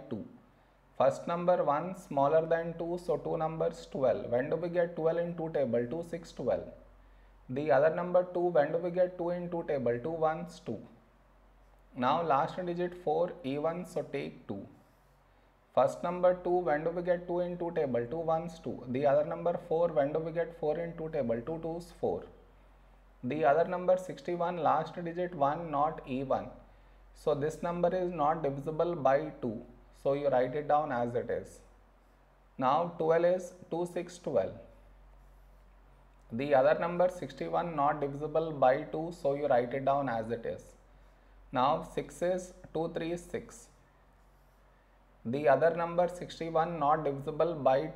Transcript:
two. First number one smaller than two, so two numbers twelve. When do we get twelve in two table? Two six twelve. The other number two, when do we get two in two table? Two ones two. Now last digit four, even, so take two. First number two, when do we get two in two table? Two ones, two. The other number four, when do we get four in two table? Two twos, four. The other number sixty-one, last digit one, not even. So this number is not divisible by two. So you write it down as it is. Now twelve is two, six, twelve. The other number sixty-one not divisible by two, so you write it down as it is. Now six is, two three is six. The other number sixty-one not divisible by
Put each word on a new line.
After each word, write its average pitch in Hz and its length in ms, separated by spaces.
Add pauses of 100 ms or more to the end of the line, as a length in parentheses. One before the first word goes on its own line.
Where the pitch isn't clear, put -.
(120)
two. 104 120 (760)
First 135 280
number 175 300 (140)
one 170 260
smaller 151 480
than 165 320
two, 170 200 (100)
so 151 100
two 160 200
numbers 160 540
twelve. 123 440
When 123 140
do 175 60
we 170 140
get 170 260
twelve 165 300
in 175 100
two 160 220
table? 120 280 (100)
Two 165 180
six 170 180
twelve. 98 320 (840)
The 143 200 (100)
other 160 140
number 180 300 (100)
two, 175 140 (120)
when 147 120
do 165 60
we 175 140 (100)
get 180 160
two 175 140
in 175 180
two 170 180
table? 120 400
Two 165 100 (120)
ones 170 360
two. 110 140 (1160)
Now 131 260
last 151 340 (100)
digit 175 280 (100)
four, 160 300 (100)
even, 151 420
so - 160
take 139 460
two. 101 180 (1080)
First 135 280
number 180 400
two, 180 140 (100)
when 151 160
do 170 80
we 180 100
get 175 260
two 175 140
in 175 160
two 170 180
table? 127 340
Two 160 80
ones, 165 460
two. - 260
The 135 160
other 147 200
number 170 420
four, 165 220
when 151 240
do 160 60
we 160 120
get 165 280
four 156 180
in 170 200
two 160 120
table? 120 360
Two 165 160
twos, 165 380
four. 95 240 (1000)
The 143 200
other 151 240
number 180 300
sixty-one, 175 600
last 151 460
digit 175 320
one, 156 340
not 151 380
even. 127 400 (680)
So 151 220
this 156 260
number 175 320
is 180 200
not 156 300
divisible 156 520
by 143 360 (100)
two. 117 200 (420)
So 139 100
you 143 160
write 131 260
it 147 140
down 151 220
as 120 240
it - 140
is. 92 300 (960)
Now 156 400
twelve 165 280
is 185 280 (160)
two, 175 240
six, 175 260
twelve. 98 340 (1800)
The 135 240
other 139 240
number 175 300
sixty-one 165 640
not 147 240
divisible 147 520
by 135 320
two, 160 380
so 185 120
you 147 140
write 127 260
it 135 120
down 139 220
as 113 240
it 113 140
is. - 180 (880)
Now 147 440
six - 260
is, 185 320 (220)
two 165 180
three 165 180
is 170 120
six. - 460 (1600)
The 143 240
other 156 260
number 170 320
sixty-one 165 720
not 151 240
divisible 147 520
by 135 400